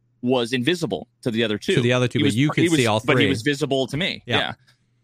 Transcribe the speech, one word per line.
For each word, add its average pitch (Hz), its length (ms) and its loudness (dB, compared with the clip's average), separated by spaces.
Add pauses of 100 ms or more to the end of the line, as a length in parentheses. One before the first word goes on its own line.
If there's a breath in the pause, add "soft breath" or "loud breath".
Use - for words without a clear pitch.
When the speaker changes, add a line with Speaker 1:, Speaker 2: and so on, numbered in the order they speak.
(200)
Speaker 1:
was 123 320 0
invisible 131 560 -2 (140)
to 127 80 -4
the 110 120 0
other 107 140 0
two. 190 200 -2
Speaker 2:
To 143 40 2
the 120 140 2
other 127 120 0
two, 120 120 -2
Speaker 1:
He 107 60 2
Speaker 2:
but - 20 2
Speaker 1:
was, 104 100 0
Speaker 2:
you 147 140 2
could 160 140 0
Speaker 1:
he 175 40 4
was, 160 100 2
Speaker 2:
see 120 80 4
all 110 160 2
Speaker 1:
but 147 140 2
he 120 80 4
Speaker 2:
three. 101 60 2
Speaker 1:
was 120 100 -2
visible 135 460 -2
to 135 100 -8
me. 156 300 -6
Speaker 2:
Yeah. 117 120 -2
Speaker 1:
Yeah. 120 140 -4 (520 soft breath)